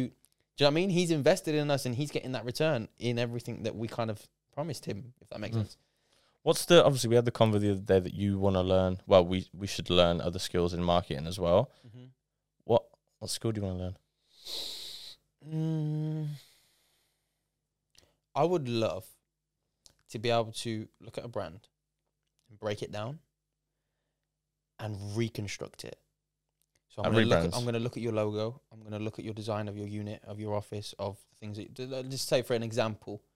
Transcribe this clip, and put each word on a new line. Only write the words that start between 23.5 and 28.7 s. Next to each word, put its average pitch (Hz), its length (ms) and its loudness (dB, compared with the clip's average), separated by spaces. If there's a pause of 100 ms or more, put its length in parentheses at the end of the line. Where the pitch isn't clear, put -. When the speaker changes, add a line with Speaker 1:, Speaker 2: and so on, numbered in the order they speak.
Speaker 1:
and 107 180 -8 (200)
reconstruct - 680 -6
it. - 140 -14 (880)
So - 140 -10
I'm 92 40 2
Speaker 2:
And 107 80 2
Speaker 1:
gonna 113 120 6
look 120 120 4
at, 85 120 0
Speaker 2:
rebrands. - 80 -4
Speaker 1:
I'm 120 60 -4
gonna 117 140 -2
look 120 180 -4
at 107 60 -8
your 113 100 -2
logo. 107 480 -2 (120)